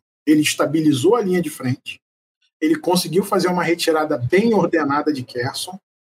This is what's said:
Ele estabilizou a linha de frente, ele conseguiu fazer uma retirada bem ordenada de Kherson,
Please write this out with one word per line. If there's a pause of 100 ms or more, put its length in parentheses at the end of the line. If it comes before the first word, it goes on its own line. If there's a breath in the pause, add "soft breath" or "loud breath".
(260)
Ele
estabilizou
a
linha
de
frente, (640)
ele
conseguiu
fazer
uma
retirada
bem
ordenada
de
Kherson, (280)